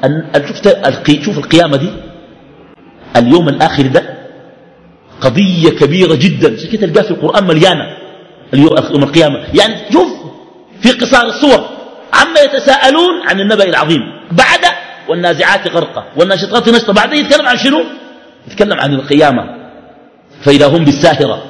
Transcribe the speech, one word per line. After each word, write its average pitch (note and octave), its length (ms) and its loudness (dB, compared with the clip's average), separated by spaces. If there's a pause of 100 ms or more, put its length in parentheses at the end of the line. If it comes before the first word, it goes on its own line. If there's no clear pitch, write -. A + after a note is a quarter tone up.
ال-، D3+ 320 -2
ال-، D3 120 -2
شفت - 180 -4
القي-، D3 580 0
شوف F#3 140 -4
القيامة D#3 380 0
دي، D3+ 140 -4 (1300)
اليوم C#3+ 320 4
الآخر C#3+ 380 0
ده - 320 -2 (1000)
قضية D#3+ 500 2
كبيرة D#3+ 440 2
جدًا، C#3+ 400 0
عشان - 160 -12
كده G#3 160 -2
تلقاها F3+ 180 0
في - 60 -6
القرآن F#3 340 -2
مليانة. E3 400 2 (680)
اليو-، D3 360 2
يوم C#3+ 120 0
القيامة، C#3+ 360 2 (160)
يعني A3 380 0
شوف E4 160 2 (760)
في A#3 80 4
قصار B3 360 0
الصور: A#3+ 420 2 (440)
"عما D#4 280 2
يتساءلون C#4 880 2
عن F#3 120 -2
النبأ G3+ 240 0
العظيم"، D#3 360 0 (320)
بعد C4 280 2 (480)
"والنازعات F3 600 0
غرقا D#3+ 360 -4 (120)
والناشطات G3 520 0
نشطا"، A3+ 240 2
بعد A3 200 0
يتكلم D4 340 0
عن B3 100 0
شنو؟ D4+ 280 0 (640)
يتكلم G3 320 -2
عن C#3+ 140 -2
القيامة، C3+ 480 2 (1040)
"فإذا C#3+ 220 4
هم D#3+ 180 2
بالساهرة". C#3 640 0